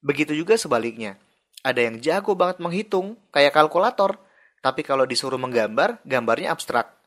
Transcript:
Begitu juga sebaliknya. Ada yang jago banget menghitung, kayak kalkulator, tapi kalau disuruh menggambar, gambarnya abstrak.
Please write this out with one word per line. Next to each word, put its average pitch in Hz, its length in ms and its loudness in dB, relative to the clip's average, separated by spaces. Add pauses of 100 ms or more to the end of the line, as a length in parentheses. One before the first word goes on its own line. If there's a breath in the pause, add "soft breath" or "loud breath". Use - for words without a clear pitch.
Begitu 147 320 0
juga 170 160 2
sebaliknya. 113 640 -2 (480)
Ada 120 240 2
yang 113 80 -10
jago 185 400 -2
banget 180 240 0
menghitung, 190 560 -4 (160)
kayak 143 240 4
kalkulator, 190 640 2 (400 soft breath)
tapi 131 240 -2
kalau 135 240 0
disuruh 131 320 -2
menggambar, 127 640 0
gambarnya 120 480 0
abstrak. - 400 -2 (140)